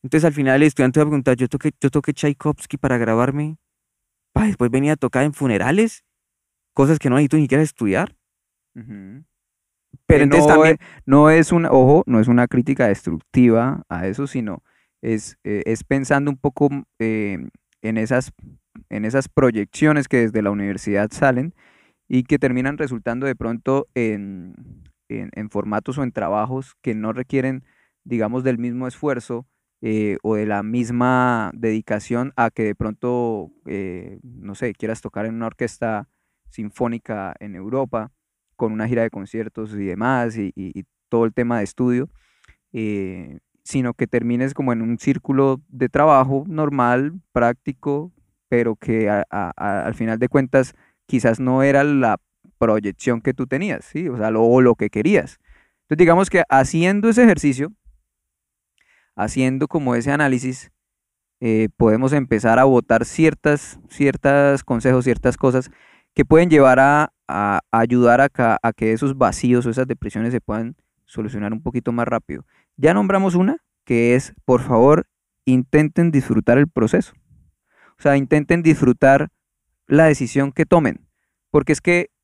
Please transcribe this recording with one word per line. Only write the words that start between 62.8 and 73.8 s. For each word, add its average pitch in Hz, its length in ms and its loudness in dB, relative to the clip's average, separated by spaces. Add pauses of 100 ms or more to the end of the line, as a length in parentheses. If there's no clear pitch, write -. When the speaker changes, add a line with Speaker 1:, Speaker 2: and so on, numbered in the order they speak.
Speaker 2:
ciertas, 151 760 -2 (100)
ciertas 139 760 0
consejos, 127 400 0
ciertas 123 320 0
cosas 127 340 0 (440)
que 139 100 2
pueden 165 260 6
llevar 135 300 8
a, 143 320 4 (160)
a, 101 320 -2 (100)
a 113 80 0
ayudar 120 420 4
a 139 80 4
ca-, 117 340 0
a 113 100 -2
que 110 200 -2
esos 135 260 -2
vacíos 120 480 0
o 117 40 -2
esas 127 160 -2
depresiones 113 460 -6
se 120 80 -4
puedan 110 360 -8 (280)
solucionar 104 480 -8
un 110 100 -10
poquito 123 300 -6
más 117 160 -2
rápido. 110 380 -8 (300)
Ya 156 180 2
nombramos 196 400 0
una, 196 240 0 (260)